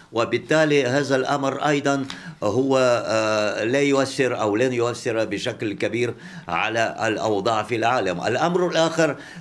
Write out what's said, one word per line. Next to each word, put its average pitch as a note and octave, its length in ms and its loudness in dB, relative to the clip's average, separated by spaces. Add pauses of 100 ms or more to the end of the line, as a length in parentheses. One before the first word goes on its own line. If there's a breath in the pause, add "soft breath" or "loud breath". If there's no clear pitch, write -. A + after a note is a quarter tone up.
(120 loud breath)
وبالتالي C#3 760 2
هذا C3+ 300 0
الأمر C3+ 520 0
أيضا C#3 360 0 (380 loud breath)
هو، C3 360 2 (280)
آه، G#2+ 580 0
لا B2+ 160 0
يؤثر C3+ 600 2
أو G#2 160 2
لن B2+ 160 2
يؤثر A#2 520 -2
بشكل G2+ 480 -4
كبير A2+ 420 -2 (340 loud breath)
على G#2+ 480 0 (100)
الأوضاع G#2+ 560 0
في A2+ 140 -4
العالم. A2 500 0
الأمر E3+ 420 0
الآخر، D#3+ 480 2 (240 loud breath)